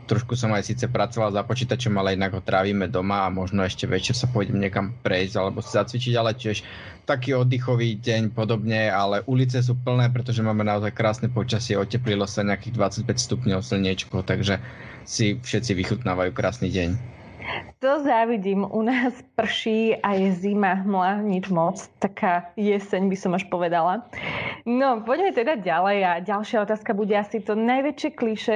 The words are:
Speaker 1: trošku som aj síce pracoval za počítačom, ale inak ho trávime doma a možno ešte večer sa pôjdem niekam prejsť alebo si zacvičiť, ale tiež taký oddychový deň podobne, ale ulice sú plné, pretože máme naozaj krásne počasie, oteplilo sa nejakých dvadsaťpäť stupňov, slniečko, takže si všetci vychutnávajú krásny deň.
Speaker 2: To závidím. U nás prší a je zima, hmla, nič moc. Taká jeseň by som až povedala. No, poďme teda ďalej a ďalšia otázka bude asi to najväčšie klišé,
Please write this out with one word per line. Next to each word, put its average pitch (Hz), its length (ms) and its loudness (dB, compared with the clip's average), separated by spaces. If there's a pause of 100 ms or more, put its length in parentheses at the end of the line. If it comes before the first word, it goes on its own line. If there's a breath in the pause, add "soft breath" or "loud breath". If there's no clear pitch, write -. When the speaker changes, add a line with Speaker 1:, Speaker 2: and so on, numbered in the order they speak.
(100)
Speaker 1:
trošku - 240 0
som 110 160 0
aj 101 240 0
síce 120 160 -2
pracoval 107 400 0
za 101 160 0
počítačom, 110 480 0
ale 95 240 2
inak 98 160 0
ho 95 80 -4
trávime 98 480 2
doma 95 400 0
a - 0 -
možno 95 320 0
ešte - 240 -2
večer 95 320 0
sa - 80 -2
pôjdem 98 320 0
niekam 98 320 0 (160)
prejsť 95 320 0
alebo 95 240 -2
si - 80 -10
zacvičiť, 120 480 0
ale 113 160 2
tiež - 320 -4 (400 loud breath)
taký 131 320 0
oddychový 123 560 2
deň 110 400 0
podobne, 110 560 0
ale 101 400 2
ulice 127 320 2
sú 127 160 2
plné, 123 320 2
pretože 120 320 -2
máme 107 240 2
naozaj 104 240 0
krásne 110 400 0
počasie, 104 480 0
oteplilo 101 480 0
sa 104 160 -4
nejakých 101 320 -2
dvadsaťpäť 104 480 0
stupňov, 101 400 0
slniečko, 95 640 -2
takže 95 320 0 (480 loud breath)
si 104 320 0
všetci - 400 -2
vychutnávajú 92 560 -2
krásny 92 400 -2
deň. 90 460 -2 (600 loud breath)
Speaker 2:
To 277 240 2
závidím. 226 640 2
U 220 160 0
nás 247 320 0 (180)
prší 220 720 2
a 202 100 0
je 190 220 4
zima, 196 480 2
hmla, 196 400 2
nič 185 240 -2
moc. 180 320 2 (180)
Taká 175 560 0
jeseň 202 540 0
by 190 80 0
som 190 160 -2
až 185 160 -2
povedala. 175 560 0 (640 loud breath)
No, 247 320 2
poďme 294 320 0
teda 247 240 0
ďalej 185 480 2
a 180 160 4
ďalšia 208 420 0
otázka 214 300 -2
bude 202 240 0
asi 208 240 -2
to 208 160 -2
najväčšie 247 560 0
klišé, 220 440 0